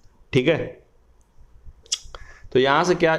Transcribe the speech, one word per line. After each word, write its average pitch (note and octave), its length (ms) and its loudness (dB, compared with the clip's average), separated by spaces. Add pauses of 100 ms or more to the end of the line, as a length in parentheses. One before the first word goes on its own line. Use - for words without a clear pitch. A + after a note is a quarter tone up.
(340)
ठीक C3 140 2
है, D#3+ 100 2 (1900)
तो B2+ 80 2
यहाँ C#3 240 2
से F3 120 2
क्या, D#3+ 240 2